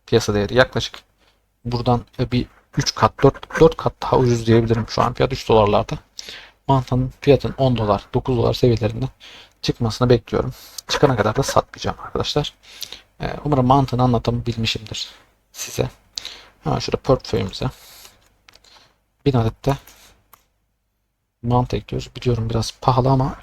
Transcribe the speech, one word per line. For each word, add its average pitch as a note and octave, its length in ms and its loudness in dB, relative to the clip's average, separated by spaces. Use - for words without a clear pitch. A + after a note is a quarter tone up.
piyasa A2 280 2
değeri. G2+ 200 -2
Yaklaşık - 440 0
buradan, A#2+ 360 0
e, B2 120 -4
bir B2 160 -2
üç - 180 -2
kat, - 280 0
dört, - 380 0
dört D#3+ 160 6
kat - 160 -4
daha - 160 0
ucuz A#2+ 280 0
diyebilirim. A2+ 420 2
Şu - 140 0
an B2 120 -2
fiyat C3 180 0
üç - 160 -6
dolarlarda. A2 500 2
Manta'nın B2+ 520 0
fiyatın A#2+ 380 2
on C3 180 2
dolar, G#2 380 0
dokuz B2+ 220 0
dolar A#2 180 0
seviyelerinde A#2 540 0
çıkmasını B2 480 0
bekliyorum. B2 440 0
Çıkana C3+ 280 2
kadar G#2 200 0
da C3+ 60 0
satmayacağım - 580 -4
arkadaşlar. - 540 -4
Ee, - 240 -6
umarım C3+ 220 2
mantığını B2+ 360 4
anlatabilmişimdir A#2 1080 -2
size. - 380 -6
Hemen C3+ 140 -2
şurada - 240 -4
portföyümüze A#2 680 -2
bin C3+ 60 4
adet A2+ 320 0
de C3+ 120 0
mantı A#2+ 340 0
ekliyoruz. - 400 -8
Biliyorum A#2 340 -2
biraz A2+ 300 -4
pahalı B2+ 300 2
ama C3+ 320 0